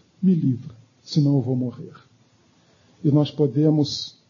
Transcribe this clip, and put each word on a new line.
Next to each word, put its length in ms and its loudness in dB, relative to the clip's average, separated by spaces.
Me 140 2
livra, 400 -2
senão 340 0
eu 40 2
vou 160 -4
morrer." 380 -8
E 80 2
nós 200 2
podemos 880 0